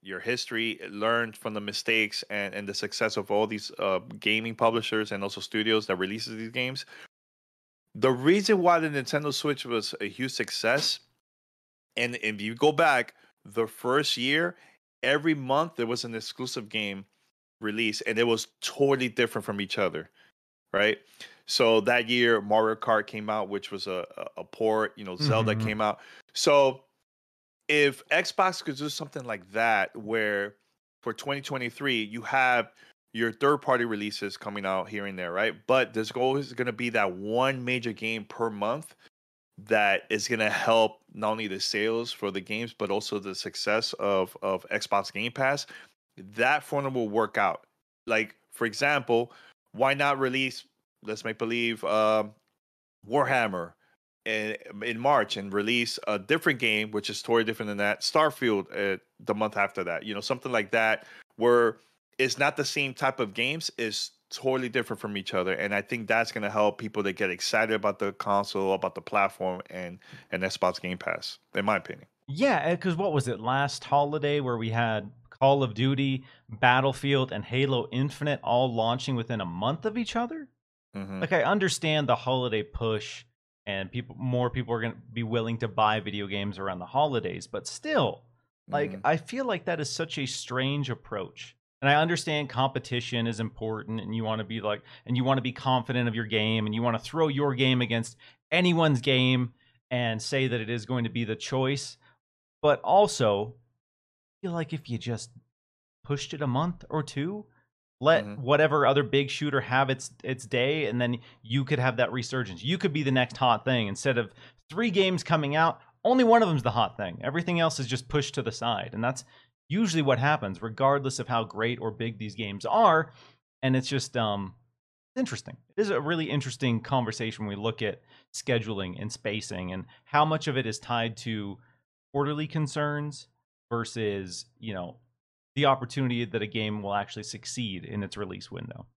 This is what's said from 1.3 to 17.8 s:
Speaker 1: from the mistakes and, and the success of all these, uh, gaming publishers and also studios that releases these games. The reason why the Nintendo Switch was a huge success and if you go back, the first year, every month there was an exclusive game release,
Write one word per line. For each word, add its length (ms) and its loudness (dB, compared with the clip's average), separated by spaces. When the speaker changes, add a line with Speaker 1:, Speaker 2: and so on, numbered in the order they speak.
Speaker 1:
from 200 -8
the 80 -6
mistakes 680 -2
and, 260 -6
and 120 -10
the 60 -6
success 440 -4
of 120 -6
all 160 2
these, 340 -8
uh, 200 0
gaming 360 -2
publishers 560 0
and 120 -6
also 180 -8
studios 460 0
that 100 0
releases 400 -4
these 120 -10
games. 360 -6
The 160 4
reason 480 4
why 200 6
the 100 -2
Nintendo 440 -2
Switch 320 -2
was 360 -2
a 80 -4
huge 220 -6
success 680 0
and 260 -2
if 200 -4
you 140 -4
go 160 6
back, 420 4
the 220 -2
first 500 0
year, 380 0
every 320 2
month 400 0
there 120 -2
was 180 -2
an 100 -8
exclusive 540 -8
game 360 -6
release, 400 -2